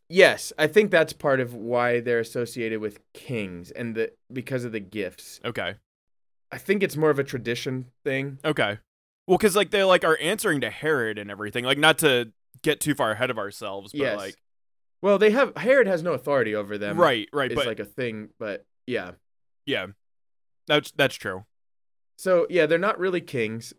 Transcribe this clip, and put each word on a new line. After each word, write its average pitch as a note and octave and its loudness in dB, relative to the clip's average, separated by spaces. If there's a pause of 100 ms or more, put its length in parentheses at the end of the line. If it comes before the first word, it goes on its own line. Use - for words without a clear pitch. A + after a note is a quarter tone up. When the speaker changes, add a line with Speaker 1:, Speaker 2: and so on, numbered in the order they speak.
Speaker 1:
Yes, E3+ 4
I D#3 2
think G3+ 4
that's D#3+ 4
part C3+ 0
of A#2+ -4
why A#2+ 0
they're A#2 0
associated A2+ -4
with G#2 -8 (140)
kings F#2 -8
and A#2 -8
the, A2+ -2 (180)
because B2+ -6
of A#2 -8
the A2 -6
gifts. F#2+ -10
Speaker 2:
Okay. G2 -6 (760)
Speaker 1:
I - -12
think G3 0
it's C#3+ -4
more D#3 4
of C#3 2
a C#3 -2
tradition B2+ -6 (120)
thing. C3+ -4
Speaker 2:
Okay. A#2+ 0 (460)
Well, F#3 4
'cause, G3 4
like, G3+ 2
they, G3+ 2
like, F#3 6
are D#3+ 4
answering E3+ 0
to A#2 -2
Herod A#2 -2
and G#2 -10
everything. G#2 -6
Like, C3 2
not D#3 6
to B2 2 (280)
get D3 0
too D3 0
far B2 0
ahead A#2 -2
of A#2 -4
ourselves, G2+ -10
but, D3 -6
Speaker 1:
Yes. A#2+ 0
Speaker 2:
like, G2 -10 (680)
Speaker 1:
Well, G3 4
they G#3 6
have, A#3+ 2
Herod A#3+ 4
has F3+ 0
no E3 -2
authority B2 0
over G#2 -6
them. G#2 -4
Speaker 2:
Right, C3+ 4
right, C3 -2
Speaker 1:
It's A#2+ -2
Speaker 2:
but C3 0
Speaker 1:
like, A2 -6
a G#2 -8
thing, A2 -8
but G2+ -8 (220)
yeah. F#2 -6 (500)
Speaker 2:
Yeah. G#2+ -4 (800)
That's, D3+ 2
that's C#3 0
true. F#2+ -8 (720)
Speaker 1:
So, F3+ 2
yeah, E3 4
they're E3 4
not G3 0
really F3+ -2
kings. A#2 -6